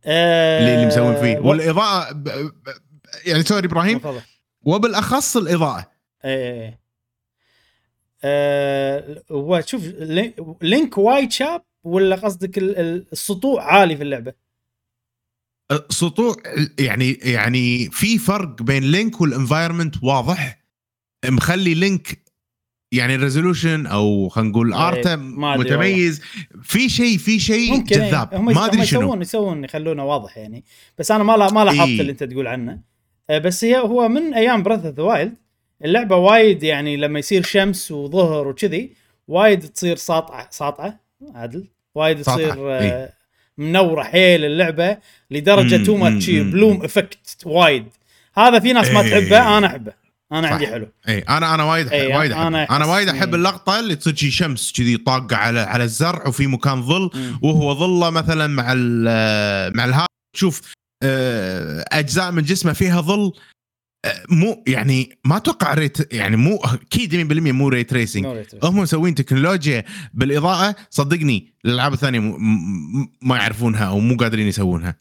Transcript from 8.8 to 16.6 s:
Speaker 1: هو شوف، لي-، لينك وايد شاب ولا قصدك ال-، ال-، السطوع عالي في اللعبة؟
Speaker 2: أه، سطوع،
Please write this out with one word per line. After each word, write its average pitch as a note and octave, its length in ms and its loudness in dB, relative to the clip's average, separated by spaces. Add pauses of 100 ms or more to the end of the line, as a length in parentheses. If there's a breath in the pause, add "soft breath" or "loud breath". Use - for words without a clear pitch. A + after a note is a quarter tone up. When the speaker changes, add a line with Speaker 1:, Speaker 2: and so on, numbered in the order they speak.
Speaker 1:
هو D#3 300 -2
شوف، A3 240 -8
لي-، E3+ 480 -6 (280)
لينك A3+ 360 0
وايد A#3+ 340 2
شاب E4 320 -4 (200)
ولا F#3+ 320 0
قصدك F#3+ 420 -6
ال-، F#3+ 220 -2
ال-، E3+ 320 -4
السطوع G3+ 520 -4
عالي E3+ 340 4
في C#3+ 60 -8
اللعبة؟ C3 300 -8 (1400)
Speaker 2:
أه، D3 180 -4
سطوع، G#3+ 460 -2 (440)